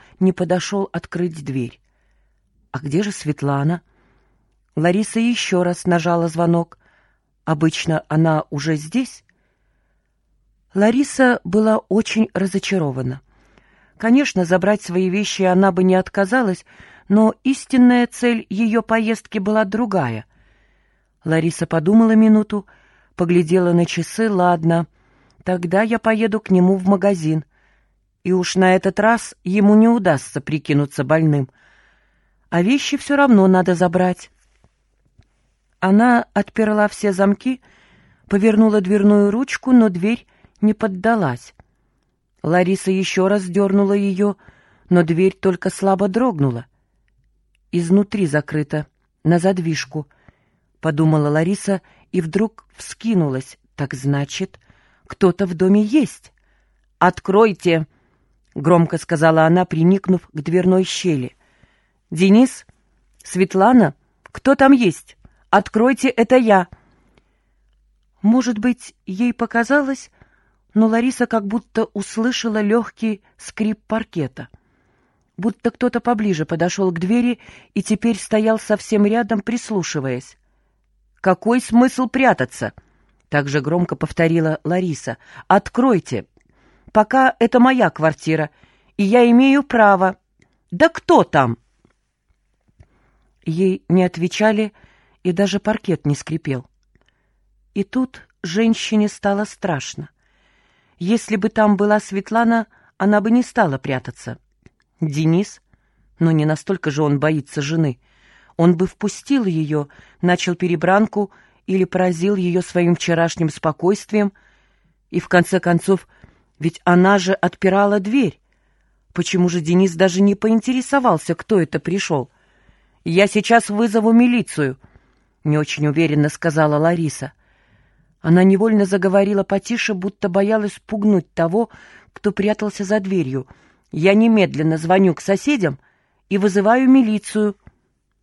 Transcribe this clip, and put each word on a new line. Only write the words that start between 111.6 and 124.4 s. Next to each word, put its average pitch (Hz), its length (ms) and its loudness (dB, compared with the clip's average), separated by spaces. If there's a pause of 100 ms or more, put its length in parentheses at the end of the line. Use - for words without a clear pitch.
или 185 180 0
поразил 180 520 0
её 180 240 0
своим 170 340 0
вчерашним 165 540 -2
спокойствием. 196 880 -2 (720)
И 175 100 -6
в - 100 -8
конце 175 320 2
концов, 175 460 0 (520)
ведь 160 260 -6
она 180 320 4
же 185 160 -2
отпирала 196 680 0
дверь. 214 380 -2 (760)
Почему 180 340 0
же 170 140 -4
Денис 175 320 2
даже 180 260 0
не 202 140 4
поинтересовался, 226 1000 -2
кто - 240 -2
это 156 220 -2
пришёл? 165 480 -4 (720)
"Я 180 240 2
сейчас 220 440 0
вызову 220 420 0
милицию", 226 640 0 (640)